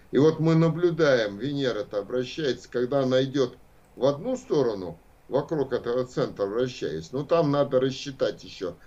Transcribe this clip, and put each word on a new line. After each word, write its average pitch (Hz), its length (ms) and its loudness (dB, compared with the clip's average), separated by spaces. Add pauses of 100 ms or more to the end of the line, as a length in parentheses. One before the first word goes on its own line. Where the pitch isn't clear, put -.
(120)
И 113 60 2
вот 156 220 4
мы 160 140 4
наблюдаем, 160 840 2
Венера-то 117 600 -2
обращается, 127 720 -4
когда 123 320 0
она 131 220 2
идёт 131 340 -2 (380)
в 110 100 0
одну 175 300 0
сторону, 110 680 -2 (240)
вокруг 139 440 -2
этого 120 340 -2
центра 110 400 -4
вращаясь, 98 640 -4
ну, 139 120 -4
там 165 260 2
надо 143 300 2
рассчитать 131 640 -4
ещё 92 420 -10